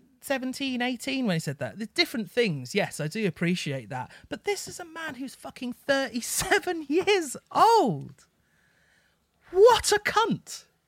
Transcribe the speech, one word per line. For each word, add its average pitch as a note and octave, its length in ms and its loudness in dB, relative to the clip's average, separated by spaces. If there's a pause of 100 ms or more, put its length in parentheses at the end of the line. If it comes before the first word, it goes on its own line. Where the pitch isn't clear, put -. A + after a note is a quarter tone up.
(200)
seventeen, C4 640 -4
eighteen B3+ 440 -4
when F#3 100 2
he D#3+ 40 -2
said C#3+ 180 -6
that? B2+ 200 -8
The A3 80 -8
different B3 440 -4
things, D3+ 440 -2
yes, G3 260 -2
I D3+ 80 -2
do G#3+ 180 -4
appreciate D#3 640 -4
that. B2+ 220 -10 (180)
But - 160 -12
this G4 240 -4
is F4+ 120 -14
a F4+ 40 -14
man D#4+ 300 -12
who's B3+ 200 -10
fucking B3+ 380 -12
thirty-seven C#4 1120 -2
<laughs> - 20 -6
years E4+ 480 2 (160)
old. C#4 760 4 (1200)
What G#4 420 8
a G4+ 60 4
cunt. - 640 -2 (240)